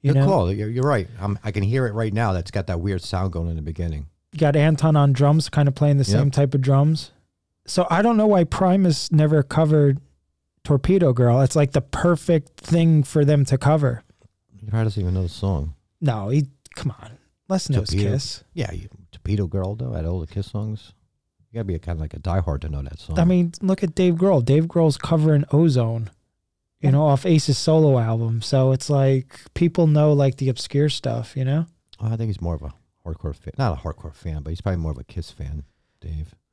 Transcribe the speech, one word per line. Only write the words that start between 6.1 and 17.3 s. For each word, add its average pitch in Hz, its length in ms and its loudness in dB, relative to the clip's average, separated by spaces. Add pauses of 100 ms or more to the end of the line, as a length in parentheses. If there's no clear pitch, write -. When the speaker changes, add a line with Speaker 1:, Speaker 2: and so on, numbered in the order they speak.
Speaker 1:
same 143 120 2
type 139 220 0
of 143 60 0
drums. 143 520 0 (540)
So - 240 -2
I 170 120 2
don't 226 160 4
know 214 100 4
why 190 160 4
Primus 185 720 0
never 151 300 4
covered 147 560 2 (680)
Torpedo 151 480 2
Girl. 120 260 4
It's, 135 160 2
like, 143 160 2
the 139 100 0
perfect - 760 -2
thing 165 440 4
for 147 200 0
them 143 220 4
to 135 120 0
cover. 139 460 0 (560)
Speaker 2:
He 104 80 -18
probably 110 180 0
doesn't 104 160 -2
even 90 120 0
know 92 100 -2
the 87 60 -4
song. 76 440 -4 (280)
Speaker 1:
No, 110 260 -2
he, 135 200 0 (280)
come - 260 -6
on. 110 100 -20 (360)